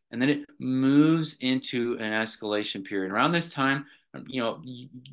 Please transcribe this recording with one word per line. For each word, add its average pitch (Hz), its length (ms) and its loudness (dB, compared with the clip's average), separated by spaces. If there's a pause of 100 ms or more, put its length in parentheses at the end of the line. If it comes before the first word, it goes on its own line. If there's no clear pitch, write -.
(120)
and 233 100 -4
then 135 80 4
it 285 160 0 (140)
moves 143 840 4
into 123 580 0
an 110 120 -4
escalation 104 720 -2
period. 95 280 -4
Around 131 220 2
this 170 160 0
time, 139 360 0 (420)
you 131 140 -4
know, 113 220 -4
y-, 127 260 -14 (240)